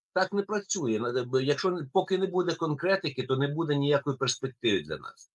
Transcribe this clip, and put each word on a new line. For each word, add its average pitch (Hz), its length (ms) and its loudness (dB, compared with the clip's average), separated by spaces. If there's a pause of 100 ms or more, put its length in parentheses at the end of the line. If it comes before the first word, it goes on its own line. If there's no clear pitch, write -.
(140)
Так 185 180 0
не 202 100 2
працює. 196 560 -2
Надо 120 260 -2
б-, 131 200 0
якщо 143 260 0
не, 170 220 -4
поки 185 260 2
не 190 80 2
буде 175 280 0
конкретики, 160 680 0
то 131 140 0
не 139 120 2
буде 147 280 0
ніякої 143 400 2
перспективи 117 680 -2
для 76 140 -6
нас. - 380 -18